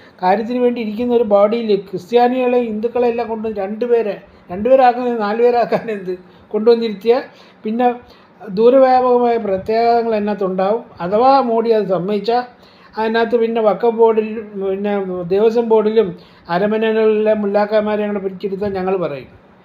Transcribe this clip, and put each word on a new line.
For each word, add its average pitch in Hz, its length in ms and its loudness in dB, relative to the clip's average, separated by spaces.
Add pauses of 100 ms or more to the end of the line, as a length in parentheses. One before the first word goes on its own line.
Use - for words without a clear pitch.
(220)
കാര്യത്തിന് 214 360 0
വേണ്ടി 247 220 0
ഇരിക്കുന്ന 233 340 -4
ഒരു 233 100 2
ബോഡിയിൽ 208 520 2
ക്രിസ്ത്യാനികളെ 247 840 0
ഹിന്ദുക്കളെ 226 480 -2
എല്ലാം 233 200 -4
കൊണ്ട് 220 200 -6
രണ്ടുപേരെ, 214 720 -2 (300)
രണ്ടുപേരാക്കുന്നത് 247 680 2
നാലുപേരാക്കാൻ 226 680 0
എന്ത് 185 280 -8 (300)
കൊണ്ടുവന്നിരുത്തിയ 226 720 0 (420)
പിന്നെ 240 300 0 (540)
ദൂരവ്യാപകമായ 247 880 4
പ്രത്യാഘാതങ്ങൾ 226 800 0
അതിനകത്തുണ്ടാവും. 208 680 -2 (180)
അഥവാ 233 400 2
മോഡി 226 300 0
അത് 214 140 2
സമ്മതിച്ചാൽ 196 580 -2 (560)
അതിനകത്ത് 226 380 0
പിന്നെ 226 260 0
വഖഫ് 202 240 0
ബോർഡിലും 214 840 0
പിന്നെ 196 520 -4
ദേവസ്വം 214 460 0
ബോർഡിലും 214 480 2 (320)
അരമനകളിലെ 214 840 0
മുല്ലാക്കന്മാരെ 208 720 -2
കൂടെ 208 120 -4
പിടിച്ചെടുത്താൽ 190 540 -6
ഞങ്ങൾ 190 240 -2
പറയും. 143 300 -6 (380)